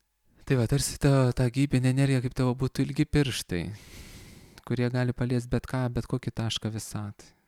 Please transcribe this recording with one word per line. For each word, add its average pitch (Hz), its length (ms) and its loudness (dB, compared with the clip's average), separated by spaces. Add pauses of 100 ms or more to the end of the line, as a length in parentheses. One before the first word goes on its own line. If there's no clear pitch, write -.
(460)
Tai 135 140 2
va, 113 100 4
tarsi - 320 0
ta, 135 320 6
ta 127 160 2
gyvinė 127 400 2
energija, 135 320 2
kaip 123 160 -4
tavo 127 160 2
būtų 131 320 -2
ilgi 143 240 0
pirštai, 113 540 0 (1040)
kurie 123 260 0
gali 123 220 0
paliest 123 340 -2
bet 120 160 -2
ką, 131 240 -2
bet 123 200 -4
kokį - 280 -4
tašką 113 360 -4
visatai. 104 580 -10 (160)